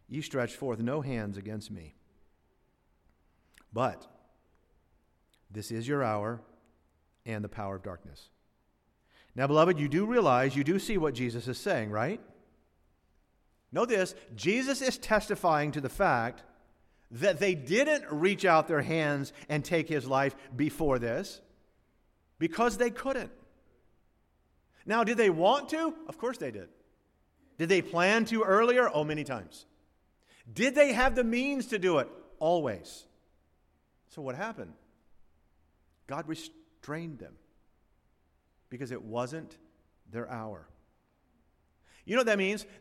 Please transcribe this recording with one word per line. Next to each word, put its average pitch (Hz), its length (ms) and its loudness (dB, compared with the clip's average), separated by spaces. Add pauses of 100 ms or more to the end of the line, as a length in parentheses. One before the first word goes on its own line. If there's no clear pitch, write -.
you 147 140 -8
stretched 123 360 -2
forth 120 240 -4
no 131 200 -2
hands 110 380 -6
against 107 320 -10
me. 82 240 -16 (1800)
But 117 340 -2 (1400)
this 107 200 -10
is 113 180 -6
your 143 140 0
hour 110 400 -2 (800)
and 107 180 -6
the 104 60 -6
power 98 280 -8
of 92 60 -12
darkness." 87 460 -16 (1080)
Now, 131 120 0
beloved, 156 320 6
you 147 100 2
do 170 160 2
realize, 135 500 4
you 139 100 0
do 185 140 2
see 196 200 -2
what 151 160 0
Jesus 120 340 -4
is 120 80 -4
saying, 123 340 -2
right? 123 300 -2 (1500)
Know 190 160 0
this, 196 280 0 (200)
Jesus 247 480 0
is 262 160 0
testifying 165 720 2
to 151 80 -4
the 131 80 -4
fact 123 560 0 (640)
that 151 280 0
they 190 160 2
didn't 202 560 0
reach 180 340 2
out 160 240 6
their 151 140 2
hands 147 500 0 (160)
and 151 160 0
take 160 240 0
his 143 180 -2
life 135 300 2 (180)
before 143 440 0
this 120 420 -6 (960)
because 196 380 0
they 240 140 2
couldn't. 247 420 -6 (1500)
Now, 220 200 2
did 220 120 0
they 214 140 6
want 208 400 2
to? 320 240 -2 (120)
Of - 120 -16
course 247 180 -6
they 139 140 -8
did. 95 180 -12 (880)
Did 165 140 0
they 185 100 6
plan 196 460 2
to 226 160 0
earlier? 226 500 6
Oh, 151 120 0
many 151 200 -4
times. 120 400 -10 (880)
Did 247 220 0
they 285 180 8
have 254 220 2
the 247 100 2
means 254 440 -2
to 214 100 -4
do 175 200 2
it? 120 100 0 (320)
Always. 151 640 -2 (1000)
So - 120 -18
what 131 140 -8
happened? 143 400 -10 (1300)
God 147 180 -8
restrained 156 920 -12
them 82 180 -20 (1300)
because 123 200 -10
it 123 120 -10
wasn't 123 540 -8 (540)
their 117 180 -8
hour. 107 400 -10 (1400)
You 214 120 -2
know 262 40 4
what 233 60 2
that 208 120 2
means? 196 280 -2 (140)